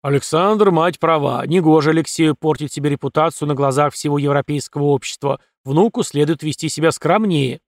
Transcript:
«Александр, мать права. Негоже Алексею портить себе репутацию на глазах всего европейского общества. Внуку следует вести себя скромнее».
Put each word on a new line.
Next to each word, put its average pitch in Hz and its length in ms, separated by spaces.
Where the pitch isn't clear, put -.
«Александр, 185 680
мать 165 280
права. 139 480
Негоже 156 440
Алексею 160 460
портить 151 380
себе 147 160
репутацию 151 580
на 147 60
глазах 139 400
всего 147 240
европейского 143 640
общества. 139 580
Внуку 156 380
следует 147 400
вести 156 260
себя 156 240
скромнее». 160 760